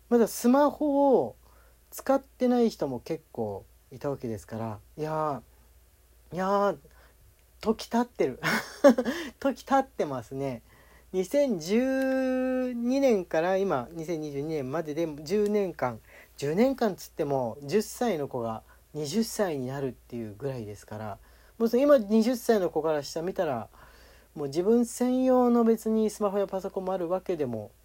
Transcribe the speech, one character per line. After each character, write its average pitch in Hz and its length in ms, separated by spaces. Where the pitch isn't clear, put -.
ま 240 80
だ 220 120
ス - 180
マ 277 240
ホ 277 480
を 120 160
使 - 240
っ 269 80
て - 240
な 240 140
い 226 80
人 - 180
も 123 140
結 160 200
構 101 320
い 127 80
た 147 100
わ 139 60
け 131 140
で 110 80
す - 100
か 113 100
ら。 110 220
い 156 40
や 156 400
ー、 151 40
い - 20
や 185 100
ー、 202 300
時 220 300
経 233 120
っ 240 40
て 196 200
る。 127 140
<laughs> 269 500
時 - 240
経 269 140
っ 269 60
て 202 200
ま 131 180
す - 120
ね。 135 260
二 185 140
千 269 340
十 254 1120
二 240 260
年 226 260
か 160 160
ら 185 160
今、 160 340
二 165 140
千 165 140
二 151 120
十 139 100
二 147 60
年 143 240
ま 160 120
で 151 100
で 165 140
十 208 260
年 202 260
間、 120 260
十 147 180
年 262 200
間 214 200
つ - 140
っ - 20
て - 120
も、 131 380
十 147 200
歳 214 360
の 143 100
子 127 120
が 113 240
二 151 120
十 180 180
歳 185 340
に 123 100
な 135 120
る 135 100
っ - 20
て - 240
い 117 120
う 104 100
ぐ 135 120
ら 131 60
い 117 100
で 104 100
す - 120
か 107 100
ら、 107 200
も 226 60
う 226 40
そ 233 80
の 262 60
今 285 140
二 220 260
十 247 120
歳 226 240
の 175 120
子 156 100
か 156 120
ら 147 100
し - 100
た 165 60
ら 165 80
見 190 60
た 185 120
ら、 120 220
も 147 120
う - 20
自 151 160
分 233 240
専 254 360
用 254 280
の 240 120
別 220 280
に 220 180
ス 208 140
マ 202 80
ホ 202 80
や 196 80
パ 190 120
ソ 190 120
コ 196 100
ン 185 40
も 185 80
あ 196 40
る 180 100
わ 185 140
け 180 160
で 147 80
も 110 240